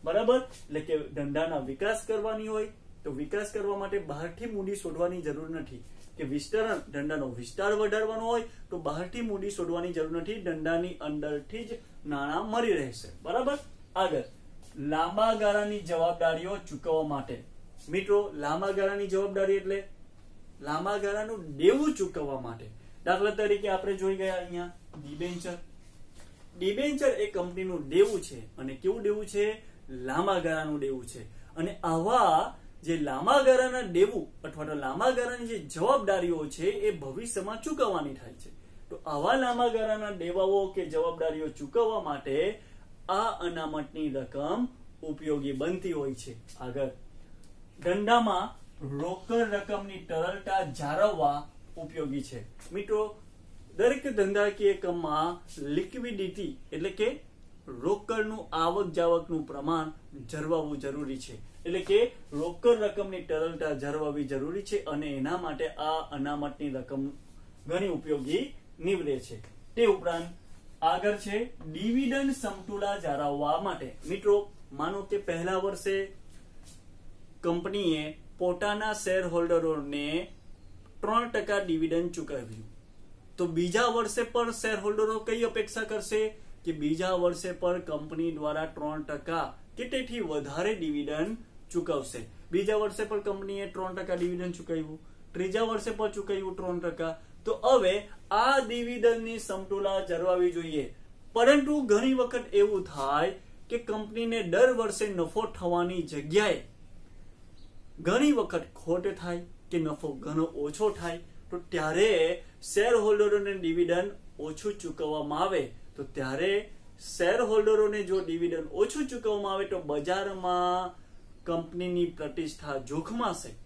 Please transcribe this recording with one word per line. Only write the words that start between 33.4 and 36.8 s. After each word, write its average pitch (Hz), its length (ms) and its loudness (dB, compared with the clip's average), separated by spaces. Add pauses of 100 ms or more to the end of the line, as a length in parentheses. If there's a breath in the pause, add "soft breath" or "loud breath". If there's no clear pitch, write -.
ગાળાના 254 400 6
દેવું 185 460 4 (160)
અથવા 151 220 -8
તો 151 80 -4
લાંબા 147 360 2
ગાળાની 240 380 -2
જે 226 120 -6
જવાબદારીઓ 175 880 2
છે 160 180 -6
એ 208 260 2